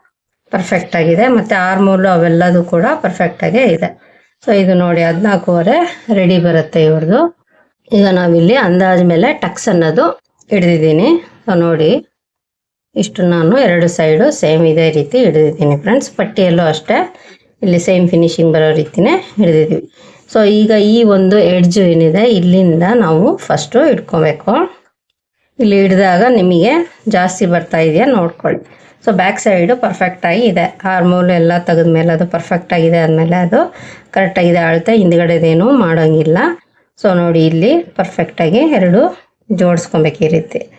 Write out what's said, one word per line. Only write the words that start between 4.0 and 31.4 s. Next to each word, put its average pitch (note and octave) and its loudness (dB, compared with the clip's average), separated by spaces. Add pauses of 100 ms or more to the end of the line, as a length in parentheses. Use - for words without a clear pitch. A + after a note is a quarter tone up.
So G#3+ 0
ಇದು F#3 2
ನೋಡಿ E3+ 0
ಹದಿನಾಲ್ಕೂವರೆ F3+ 0 (440)
ರೆಡಿ F3+ 2
ಬರುತ್ತೆ D#3+ 0
ಇವ್ರದ್ದು. D#3+ 0 (800)
ಈಗ G3+ 4 (140)
ನಾವಿಲ್ಲಿ E3+ 2 (120)
ಅಂದಾಜ್ F3+ 2
ಮೇಲೆ F3+ 0 (140)
ಟಕ್ಸ್ - -8
ಅನ್ನೋದು E3+ 0 (480)
ಹಿಡ್ದಿದ್ದೀನಿ. E3+ 2 (380)
So F#3 0
ನೋಡಿ D#3+ 0 (1080)
ಇಷ್ಟು - -8 (140)
ನಾನು E3 0 (140)
ಎರಡು F3 0 (120)
ಸೈಡು D#3 2 (160)
ಸೇಮ್ D#3+ 0
ಇದೇ D#3+ 0 (100)
ರೀತಿ D3 -2
ಹಿಡ್ದಿದ್ದೀನಿ D3+ 0
ಫ್ರೆಂಡ್ಸ್. B3 -2
ಪಟ್ಟಿಯಲ್ಲೂ F3+ -2
ಅಷ್ಟೇ G#3 -4 (680)
ಇಲ್ಲಿ F3 0
ಸೇಮ್ F#3 2
ಫಿನಿಶಿಂಗ್ E3+ 0
ಬರೋ D#3 2 (140)
ರೀತಿನೇ F3 -2 (260)
ಹಿಡ್ದಿದ್ದೀವಿ. D#3+ 0 (460)
So A3 0 (200)
ಈಗ G#3+ 2 (220)
ಈ - 4 (180)
ಒಂದು F#3+ 2 (160)
ಎಡ್ಜ್ F3+ 2 (140)
ಏನಿದೆ E3 2 (140)
ಇಲ್ಲಿಂದ F3 2 (220)
ನಾವು D#3+ 0 (240)
ಫಸ್ಟು - -2
ಇಟ್ಕೋಬೇಕು. D#3+ -4 (1080)
ಇಲ್ಲಿ G3+ 2
ಹಿಡ್ದಾಗ F#3 2 (160)
ನಿಮಗೆ F3+ 2 (420)
ಜಾಸ್ತಿ F#3 -2
ಬರ್ತಾ E3 -2
ಇದೆಯಾ E3+ 0 (100)
ನೋಡ್ಕೊಳ್ಳಿ. - -4 (460)
So A3 0
ಬ್ಯಾಕ್ G3+ -4
ಸೈಡು F#3+ 0 (100)
ಪರ್ಫೆಕ್ಟ್ F3+ -6
ಆಗಿ A3 0
ಇದೆ, E3+ -2 (280)
ಆರ್ಮೋಲ್ F3+ 0
ಎಲ್ಲ E3+ 2 (120)